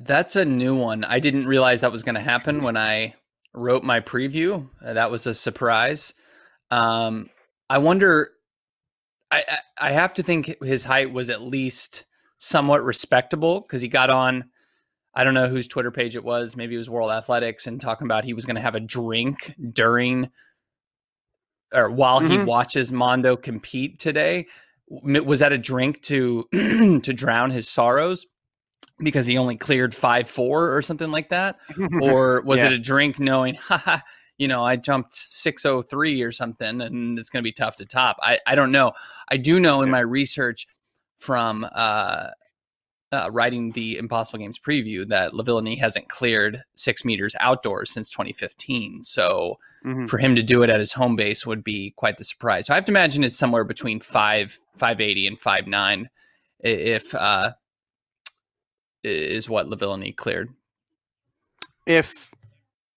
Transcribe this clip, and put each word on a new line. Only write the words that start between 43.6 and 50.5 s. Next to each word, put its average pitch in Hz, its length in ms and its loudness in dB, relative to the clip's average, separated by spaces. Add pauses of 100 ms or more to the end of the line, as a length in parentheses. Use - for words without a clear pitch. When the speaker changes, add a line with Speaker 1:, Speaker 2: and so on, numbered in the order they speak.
Speaker 1:
the 113 240 -6
Impossible 113 420 -6
Games 107 200 -14
preview 107 500 -4
that 95 240 0
Lavillenie 113 460 -2
hasn't 113 320 -2
cleared 110 520 0 (140)
six - 300 -4
meters 104 340 -2
outdoors 117 500 0
since 110 200 -8
twenty 95 220 -8
fifteen. - 720 -8
So 90 540 0 (280)
Speaker 2:
Mm-hmm. 131 200 -6
Speaker 1:
for 117 120 0
him 131 160 4
to 117 80 4
do 120 220 6